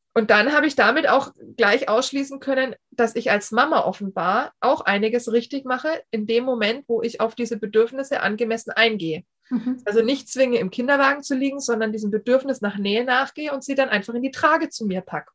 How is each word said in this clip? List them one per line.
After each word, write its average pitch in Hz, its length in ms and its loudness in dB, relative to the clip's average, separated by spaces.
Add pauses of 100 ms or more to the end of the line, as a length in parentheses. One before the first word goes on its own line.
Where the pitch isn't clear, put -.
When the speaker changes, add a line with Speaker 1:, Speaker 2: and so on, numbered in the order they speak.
(140)
Speaker 1:
Und 220 160 4
dann 214 220 6
habe 294 140 4
ich 294 100 -2
damit 262 320 4
auch 269 240 2 (240)
gleich 220 320 2
ausschließen 269 520 -2
können, 262 340 -2 (160)
dass 226 260 0
ich 233 140 -2
als 202 200 0
Mama 269 340 2
offenbar 196 760 -2
auch 285 220 2
einiges 220 500 0
richtig 254 320 -2
mache 254 460 -4
in 214 160 -4
dem 233 180 2
Moment, 240 420 -2
wo 233 160 -2
ich 233 180 -4
auf 226 140 -2
diese 233 240 -6
Bedürfnisse 233 600 0
angemessen 220 520 -4
eingehe. 190 520 0 (240)
Speaker 2:
Mhm. 247 380 -2
Speaker 1:
Also 220 160 4
nicht 269 260 -2
zwinge, 254 300 2
im 185 120 -2
Kinderwagen 277 520 2
zu 285 120 -4
liegen, 277 260 -2
sondern 220 320 -2
diesem 214 180 -4
Bedürfnis 254 500 0
nach 202 160 -4
Nähe 202 280 0
nachgehe 269 480 -2
und 269 120 -6
sie 277 100 -4
dann 262 140 2
einfach 214 260 -2
in 240 80 -4
die 262 80 -2
Trage 311 380 2
zu - 180 -8
mir 185 140 -2
pack. - 340 -10